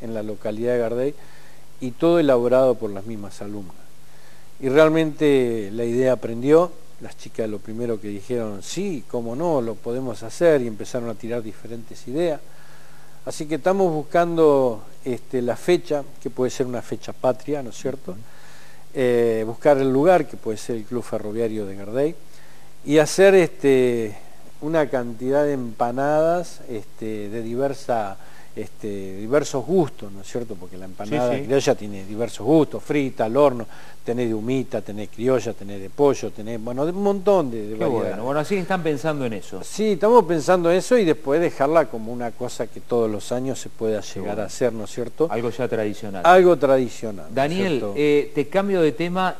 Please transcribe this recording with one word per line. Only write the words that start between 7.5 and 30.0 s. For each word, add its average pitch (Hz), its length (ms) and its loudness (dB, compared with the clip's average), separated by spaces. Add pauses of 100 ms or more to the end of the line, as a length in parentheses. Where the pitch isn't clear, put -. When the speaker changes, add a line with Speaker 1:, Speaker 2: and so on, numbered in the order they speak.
Speaker 1:
primero 110 420 -4
que 104 60 -8
dijeron, 104 560 -4
sí, 170 460 -4
cómo 117 260 -4
no, 156 260 2
lo 113 140 -4
podemos 120 480 -6
hacer, 147 380 4
y 120 60 -2
empezaron 113 420 -6
a 113 40 -4
tirar 113 300 -6
diferentes 110 640 -10
ideas. 147 320 -2 (840)
Así 151 220 -6
que 156 80 -2
estamos 185 360 2
buscando, 151 920 4 (200)
este, 123 380 -2
la 120 140 0
fecha, 151 480 0 (180)
que 135 80 -6
puede 123 220 0
ser 127 160 -2
una 123 160 -6
fecha - 280 -8
patria, 131 520 -2
¿no 113 80 -8
es - 40 -10
cierto? 139 360 -6
Speaker 2:
Ujú. 180 80 -10 (760)
Speaker 1:
Eh, 120 520 2
buscar 135 340 4
el 135 120 2
lugar, 151 360 4
que - 100 -10
puede 110 200 -4
ser - 200 -6
el 110 60 -8
Club 113 200 -4
Ferroviario 107 600 -4
de 98 100 -8
Gardey, 120 400 -2 (720)
y 147 140 6
hacer, 190 360 8
este, 127 800 4 (460)
una 156 280 2
cantidad 127 540 0
de 147 100 0
empanadas, 135 1160 0
este, 107 600 -6
de 113 120 -6
diversa, 117 760 -2 (380)
este, 98 600 -8
diversos 123 480 0
gustos, 143 480 0